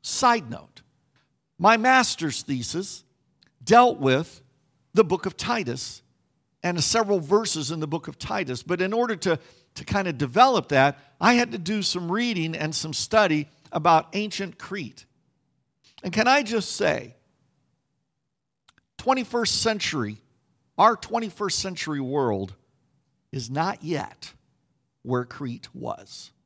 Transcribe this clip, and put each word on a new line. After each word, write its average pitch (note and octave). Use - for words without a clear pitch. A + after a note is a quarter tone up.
Side A#3
note, -
my G#3+
master's A3+
thesis B2+
dealt A#3+
with C3+
the G#3
book E3
of -
Titus B2
and F3
several G#3
verses D#3
in E3
the D#3
book D#3
of C#3
Titus. C#3
But F3
in F#3+
order A#3
to, E3+
to -
kind G3
of C#3
develop F3
that, C#3
I A3
had A#3
to A3
do G3
some F3
reading F#3
and D#3
some D#3+
study E3+
about D#3+
ancient G3+
Crete. -
And F3
can A3
I C#4
just A3
say, D3
twenty-first A#3+
century D3+
our G#3+
twenty-first G#3
century E3
world A#2+
is A#2
not D#3+
yet -
where B2
Crete -
was. -